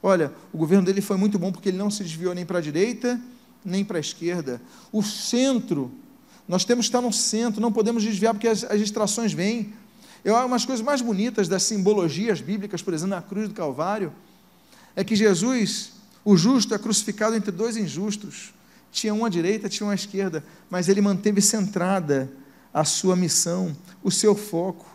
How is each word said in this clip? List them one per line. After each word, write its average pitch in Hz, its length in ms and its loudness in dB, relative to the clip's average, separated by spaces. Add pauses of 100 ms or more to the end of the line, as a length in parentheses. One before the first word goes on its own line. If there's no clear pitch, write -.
Olha, 170 300 2 (220)
o - 60 -10
governo 180 260 4
dele 196 160 0
foi 196 160 -2
muito 202 220 2
bom, 185 120 -2
porque 185 180 -4
ele 185 80 -2
não 202 120 0
se 208 140 -6
desviou 170 320 -4
nem 180 100 -6
para 175 140 -2
a - 20 -2
direita, 214 580 0 (460)
nem 190 180 0
para 180 140 -4
a - 20 0
esquerda. 151 600 -4 (300)
O 214 100 0
centro, 214 880 0 (560)
nós 180 160 0
temos 240 220 2
que - 40 -2
estar 247 120 2
no 247 100 0
centro, 220 480 -2
não 220 120 0
podemos 220 320 2
desviar, 220 300 2
porque 214 140 -2
as, 220 160 0
as 208 160 0
distrações 208 540 -2
vêm. 202 400 -2 (500)
Eu, 208 120 4
uma 247 140 2
das 233 160 0
coisas 233 200 -4
mais 277 160 2
bonitas 214 460 0
das 185 160 0
simbologias 190 760 0
bíblicas, 196 400 -6
por 180 120 -4
exemplo, 185 220 -2
na 175 80 -8
cruz 208 260 -6
do 214 60 -12
Calvário, 165 580 -4 (840)
é 196 80 -2
que 214 120 0
Jesus, 214 760 2 (300)
o 202 140 8
justo, 220 380 4
é - 20 -4
crucificado 214 580 0
entre 208 160 -2
dois 214 240 -2
injustos. 196 760 -6 (380)
Tinha 214 240 -2
um 220 100 0
à 226 40 0
direita, 185 380 0
tinha 208 200 -4
um - 20 -2
à 202 60 0
esquerda, 185 480 -4 (260)
mas 180 200 0
ele 196 120 6
manteve 202 400 2
centrada 180 880 0 (400)
a 151 140 2
sua 185 300 2
missão, 175 600 0 (280)
o 190 80 0
seu 208 240 4
foco. 180 600 -6